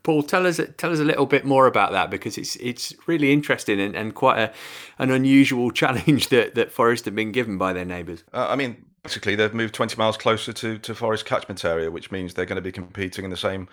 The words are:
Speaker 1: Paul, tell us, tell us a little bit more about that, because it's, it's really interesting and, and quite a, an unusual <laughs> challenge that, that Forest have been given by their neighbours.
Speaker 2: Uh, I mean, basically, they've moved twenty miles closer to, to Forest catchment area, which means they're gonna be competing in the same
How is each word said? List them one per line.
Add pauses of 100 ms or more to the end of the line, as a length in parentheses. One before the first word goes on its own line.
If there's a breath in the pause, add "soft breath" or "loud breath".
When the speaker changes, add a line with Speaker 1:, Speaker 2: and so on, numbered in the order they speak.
Speaker 1:
Paul,
tell
us, (180)
tell
us
a
little
bit
more
about
that,
because
it's,
it's (120)
really
interesting
and,
and
quite
a, (460 loud breath)
an
unusual
<laughs>
challenge
that,
that
Forest
have
been
given
by
their
neighbours. (100)
Speaker 2:
Uh,
I
mean, (160)
basically,
they've
moved
twenty
miles
closer
to,
to
Forest
catchment
area,
which
means
they're
gonna
be
competing
in
the
same